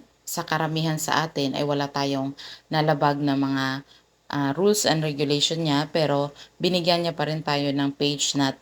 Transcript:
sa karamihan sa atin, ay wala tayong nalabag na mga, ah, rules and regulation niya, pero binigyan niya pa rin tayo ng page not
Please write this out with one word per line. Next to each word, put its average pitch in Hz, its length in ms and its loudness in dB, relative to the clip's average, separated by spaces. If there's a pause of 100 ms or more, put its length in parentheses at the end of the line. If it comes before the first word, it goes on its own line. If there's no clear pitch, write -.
(240)
sa - 220 -8
karamihan 160 560 -2
sa - 240 0
atin, 139 320 -2
ay 147 80 0
wala 143 240 0
tayong 139 480 -2 (320)
nalabag 151 500 2
na 143 160 0
mga, 135 300 0 (640)
ah, 139 240 0
rules 208 320 2
and 156 160 2
regulation 147 640 0
niya, 151 240 2
pero 143 420 2 (300)
binigyan 175 420 2
niya 165 140 -4
pa 147 100 -2
rin 156 160 -4
tayo 143 300 0
ng 139 240 0
page 147 400 -2
not 135 240 2